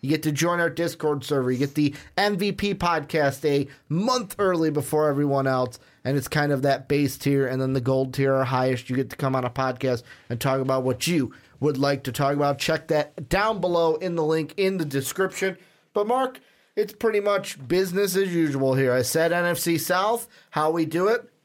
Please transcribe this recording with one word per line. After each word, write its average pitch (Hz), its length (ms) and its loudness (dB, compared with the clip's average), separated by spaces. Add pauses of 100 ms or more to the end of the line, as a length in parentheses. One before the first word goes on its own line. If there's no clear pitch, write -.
you 135 80 -4
get 151 140 2
to 156 80 0
join 170 280 0
our 170 100 2
Discord 151 540 -2
server. 127 280 0
You 123 60 0
get 139 180 -2
the 143 200 2 (220)
M 202 200 2
V 202 140 0
P 202 240 -2
podcast 160 760 0
a 143 180 2 (200)
month 220 500 -2
early 180 320 2
before 151 400 0
everyone 139 380 0
else, 127 320 -2 (240)
and 139 140 0
it's 131 100 -2
kind 147 240 0
of 135 120 0
that 139 260 0
base 143 280 0
tier, 139 300 2
and 131 140 -2
then 131 100 0
the 135 100 0
gold 131 320 0
tier, 135 200 2
our 131 120 2
highest, 131 440 0
you 127 80 -2
get 131 140 -2
to - 60 -14
come 135 200 -2
on 123 80 -2
a 123 40 -2
podcast 127 540 -2 (260)
and 120 120 -4
talk 135 180 0
about 131 240 0
what 127 240 -2
you 156 260 0 (280)
would 139 160 0
like 143 260 0
to 127 80 -6
talk 143 240 0
about. 143 220 0
Check 156 320 -2
that 147 400 -2
down 208 320 2
below 170 340 2
in 175 200 -4
the 160 100 0
link 160 320 0
in 190 200 2
the 165 80 -2
description. 185 720 -4 (340)
But 208 140 0
Mark, 262 340 -2 (360)
it's 208 180 -2
pretty 220 260 0
much 196 480 -2
business 185 480 0
as 190 180 0
usual 135 420 2
here. 131 180 2
I 127 80 2
said 165 320 2
N 175 100 0
F 175 140 0
C 170 200 0
South, 190 500 0 (240)
how 156 200 2
we 165 140 2
do 165 220 0
it. 233 220 0 (160)